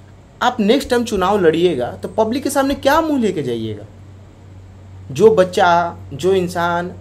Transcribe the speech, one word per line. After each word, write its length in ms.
आप 180
next 300
time 140
चुनाव 360
लड़िएगा 520
तो 160
public 340
के 80
सामने 240
क्या 260
मुंह 200
लेके 220
जाइएगा? 420
जो 240
बच्चा, 600
जो 200
इंसान, 680